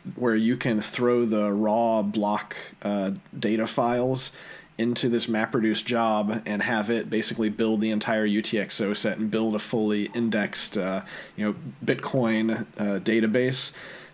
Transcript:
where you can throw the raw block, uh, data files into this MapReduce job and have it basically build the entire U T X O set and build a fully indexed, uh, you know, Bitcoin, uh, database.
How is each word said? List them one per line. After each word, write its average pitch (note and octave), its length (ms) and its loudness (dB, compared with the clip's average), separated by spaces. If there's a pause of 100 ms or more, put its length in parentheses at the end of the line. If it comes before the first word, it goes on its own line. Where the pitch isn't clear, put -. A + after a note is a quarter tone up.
(160)
where A#2+ 200 2
you A2+ 200 2
can A2+ 240 0
throw A#2+ 460 2
the G#2+ 260 2
raw A2 500 2
block, G#2 540 -2 (260)
uh, G2+ 300 0 (260)
data A2 300 0
files B2 640 0 (460)
into A#2+ 320 0
this A#2 180 0
MapReduce A2 560 0
job A2 600 2
and G#2 180 -2
have A2 260 0
it A#2 200 0
basically A2 400 0
build A2 320 2
the A2 80 2
entire A2 360 0
U G#2 160 2
T - 160 -2
X F#2+ 220 -4
O G#2 140 0
set G#2 240 -2
and A2 120 -2
build A2 240 0
a G#2+ 60 0
fully G#2 540 0
indexed, G#2+ 640 -2
uh, F#2+ 240 -2 (340)
you G#2 100 -4
know, G#2 100 0 (280)
Bitcoin, A2+ 840 0 (120)
uh, G2+ 220 0
database. A2+ 760 2 (400)